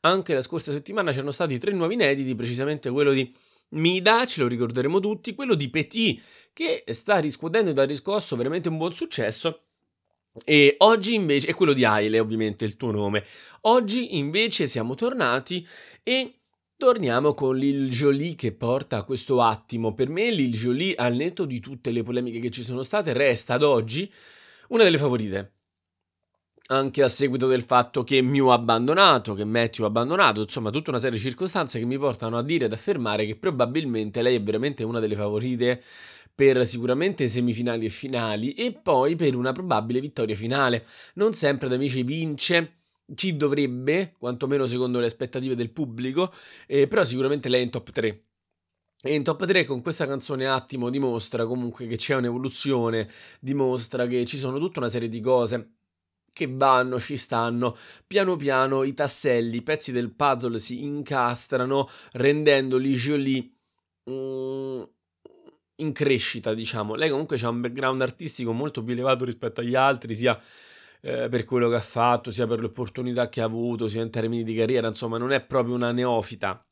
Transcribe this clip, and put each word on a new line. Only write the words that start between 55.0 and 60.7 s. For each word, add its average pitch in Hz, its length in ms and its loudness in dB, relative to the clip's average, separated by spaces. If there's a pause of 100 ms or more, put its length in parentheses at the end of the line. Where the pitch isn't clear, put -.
di 113 100 -8
cose 120 540 0 (600)
che 156 180 -4
vanno, 127 480 4
ci 143 160 -8
stanno, 117 640 -2 (280)
piano 190 300 0
piano 135 480 2
i 135 100 -2
tasselli, 120 640 0
i 117 40 -4
pezzi 151 300 -4
del 120 200 -2
puzzle 123 480 0
si 123 240 -8